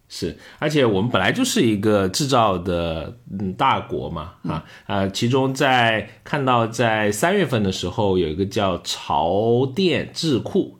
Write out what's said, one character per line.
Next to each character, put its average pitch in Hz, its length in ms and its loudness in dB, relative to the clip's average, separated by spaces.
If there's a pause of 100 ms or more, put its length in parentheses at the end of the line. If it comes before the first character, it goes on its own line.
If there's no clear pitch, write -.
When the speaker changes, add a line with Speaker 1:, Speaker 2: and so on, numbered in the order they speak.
(160)
Speaker 1:
是， 82 220 -6 (220)
而 156 100 -2
且 147 160 4
我 98 160 4
们 123 80 0
本 104 100 2
来 98 120 2
就 226 120 0
是 240 160 0
一 113 180 4
个 101 300 2
制 135 200 -2
造 117 280 4
的， 85 600 -4 (140)
嗯， 98 220 -6
大 120 260 2
国 71 320 -6
嘛， 80 220 -10 (100)
Speaker 2:
嗯。 - 80 -6
Speaker 1:
啊， 80 120 -6 (220)
呃， 98 240 -2
其 117 180 -2
中 135 240 2
在， 120 560 2 (160)
看 143 220 -4
到 120 220 4
在 110 440 0
三 170 240 0
月 202 80 2
份 120 200 0
的 95 80 0
时 90 180 -4
候， 98 260 0
有 87 120 2
一 76 80 -4
个 95 100 -2
叫 98 380 -2
潮 101 840 0 (100)
电 156 380 0
智 147 240 0
库， - 420 -2